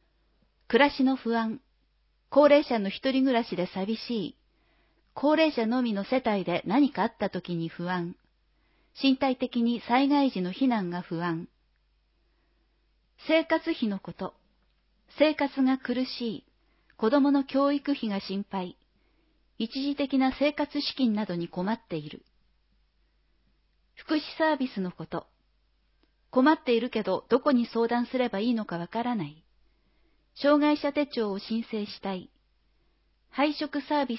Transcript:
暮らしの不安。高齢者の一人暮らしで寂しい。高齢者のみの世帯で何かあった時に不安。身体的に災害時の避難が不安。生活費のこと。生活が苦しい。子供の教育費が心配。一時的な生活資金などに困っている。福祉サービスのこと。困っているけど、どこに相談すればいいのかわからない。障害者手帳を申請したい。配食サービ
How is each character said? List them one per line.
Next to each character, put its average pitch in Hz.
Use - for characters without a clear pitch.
暮 233
ら 285
し -
の 262
不 233
安。 226
高 285
齢 294
者 240
の 196
一 269
人 262
暮 269
ら 233
し 185
で 180
寂 202
し -
い。 214
高 302
齢 320
者 226
の 247
み 233
の 202
世 254
帯 202
で 175
何 262
か 185
あ 214
っ 233
た 202
時 180
に 165
不 175
安。 180
身 269
体 262
的 247
に 233
災 262
害 277
時 190
の 180
避 269
難 208
が 175
不 170
安。 170
生 320
活 320
費 247
の 202
こ -
と。 -
生 302
活 277
が 262
苦 247
し -
い。 190
子 220
供 285
の 277
教 277
育 285
費 240
が 196
心 196
配。 180
一 226
時 285
的 277
な 262
生 294
活 294
資 -
金 233
な 208
ど 180
に 170
困 185
っ 226
て -
い 151
る。 -
福 -
祉 302
サ 311
ー -
ビ 254
ス -
の 180
こ 160
と。 -
困 254
っ 320
て 240
い 226
る 247
け 220
ど、 185
ど 247
こ 294
に 240
相 233
談 240
す -
れ 247
ば 196
い 233
い 240
の 214
か 170
わ 170
か 226
ら 240
な 185
い。 151
障 294
害 294
者 285
手 294
帳 220
を 190
申 226
請 214
し -
た 196
い。 -
配 294
食 285
サ 294
ー 269
ビ 226